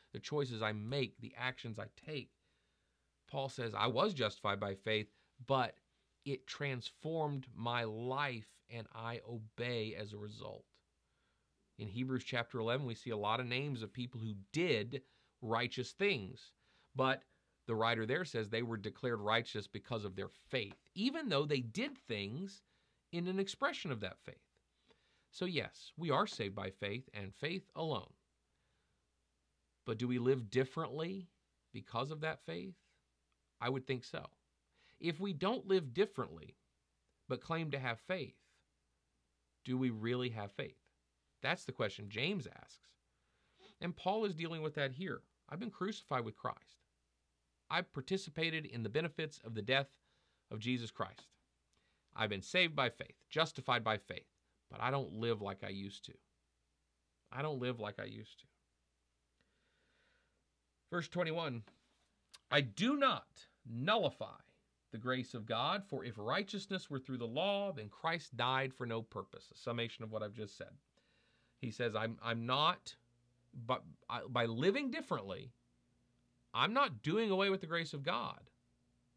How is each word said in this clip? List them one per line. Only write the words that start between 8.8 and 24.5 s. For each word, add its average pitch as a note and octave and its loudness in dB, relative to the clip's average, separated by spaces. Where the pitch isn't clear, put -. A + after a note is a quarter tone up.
I A#2 -6
obey A2+ -4
as G#2 -8
a G#2 -10
result." G#2+ -10
In A2 -6
Hebrews B2+ -2
chapter A#2+ -2
eleven, A#2+ 2
we A2+ -4
see - -6
a A2 0
lot G#2 4
of B2+ -2
names B2+ 0
of G#2 -8
people B2 -6
who A2 -2
did C3 2
righteous A#2+ 0
things, C3+ 0
but C3 4
the A2+ 2
writer A2+ 4
there D3 2
says A2 -2
they A2+ 2
were A2+ -2
declared G#2+ -2
righteous G#2+ 2
because G#2 -4
of F#2+ -6
their F#2+ -2
faith, - -6
even C4+ -2
though D3+ 4
they D3 2
did G3 -4
things A#2+ -6
in F3 -2
an F#3 0
expression G3 -2
of A2 -4
that F#2 -6
faith. - -18